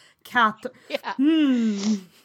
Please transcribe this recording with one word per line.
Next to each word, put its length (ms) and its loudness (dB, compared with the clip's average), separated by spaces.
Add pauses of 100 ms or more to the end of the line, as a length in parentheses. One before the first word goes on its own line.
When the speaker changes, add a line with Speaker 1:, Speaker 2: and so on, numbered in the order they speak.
(240)
Speaker 1:
Cath- 420 -2 (100)
Speaker 2:
<laughs> 120 -20
Yeah. 260 -8
Speaker 1:
Hmm. 800 0 (300)